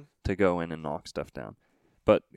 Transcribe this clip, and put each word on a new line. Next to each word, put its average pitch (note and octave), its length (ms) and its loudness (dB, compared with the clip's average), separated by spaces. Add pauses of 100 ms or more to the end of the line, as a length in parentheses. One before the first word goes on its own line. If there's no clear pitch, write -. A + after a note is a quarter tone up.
(240)
to G2 140 -2
go F2 240 4
in E2+ 100 -6
and D#2+ 100 -8
knock D2+ 280 -8
stuff - 240 -10
down. A#1 240 -14 (480)
But G#2 180 4 (140)